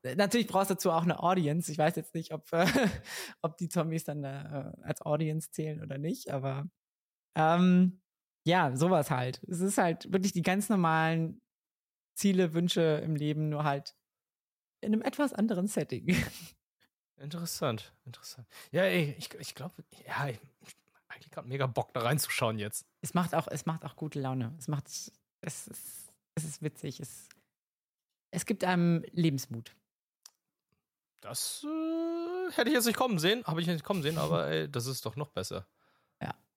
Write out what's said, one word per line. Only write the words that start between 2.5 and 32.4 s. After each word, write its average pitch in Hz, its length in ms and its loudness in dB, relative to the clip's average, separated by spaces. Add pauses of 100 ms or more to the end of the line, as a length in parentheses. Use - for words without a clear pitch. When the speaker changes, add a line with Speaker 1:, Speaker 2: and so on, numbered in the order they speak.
Speaker 1:
<laughs> - 20 -2
äh, 170 140 6 (720)
ob 160 160 -2
die 175 120 -4
Zombies 160 340 -2
dann, 147 200 -6
äh, 139 480 -8 (100)
als - 200 -6
Audience 156 500 0
zählen 156 300 -6
oder 139 160 -8
nicht, 165 340 -6
aber, 135 380 -4 (680)
ähm, 180 640 6 (460)
ja, 160 280 4
sowas 160 360 4
halt. 127 360 -2
Es 175 140 -4
ist 196 160 2
halt 170 360 2
wirklich 190 200 2
die 175 100 2
ganz 190 260 2
normalen 160 720 2 (760)
Ziele, 185 360 4
Wünsche 165 500 2
im 160 120 0
Leben, 151 340 0
nur 151 140 -2
halt 143 320 -2 (840)
in 214 120 0
einem 226 100 2
etwas 269 300 -2
anderen 202 340 0
Setting. 143 400 -2
<laughs> - 500 0 (600)
Speaker 2:
Interessant, 147 760 -4 (120)
interessant. - 420 -18 (240)
Ja, 175 120 2
ey, 175 340 2
ich, - 180 -12
ich - 180 -12
glaub, 143 200 -12 (340)
ja, 143 220 -4
ich, 113 100 -8 (220)
ich - 140 -20 (180)
hab - 160 -20
eigentlich - 220 -18
grad - 160 -14
mega 135 200 0
Bock, 120 260 -4
da 127 80 -4
reinzuschauen 117 580 0
jetzt. - 280 -8 (140)
Speaker 1:
Es - 120 -10
macht 175 220 2
auch, 160 120 0
es - 180 -6
macht 160 200 -4
auch - 100 -12
gute 147 240 -6
Laune. 131 380 -4
Es - 100 -10
macht, 143 200 -4
es - 240 -12 (560)
ist, - 460 -16 (220)
es 156 80 -4
ist 156 180 -10
witzig. 151 380 -8
Es, - 300 -16 (1000)
es - 140 -6
gibt 208 180 -2
einem 175 480 4
Lebensmut. 139 640 -2 (1500)
Speaker 2:
Das, - 440 -8
äh, 330 880 -4